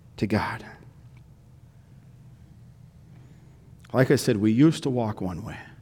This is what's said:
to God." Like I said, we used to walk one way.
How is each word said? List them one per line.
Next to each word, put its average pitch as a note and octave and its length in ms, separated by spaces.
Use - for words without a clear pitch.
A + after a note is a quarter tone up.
to A2 100
God." G#2+ 360
Like B2+ 200
I C#3+ 40
said, A#2 220
we G#2+ 140
used D3+ 320
to C#3+ 80
walk A2+ 300
one F2 220
way. D#2+ 140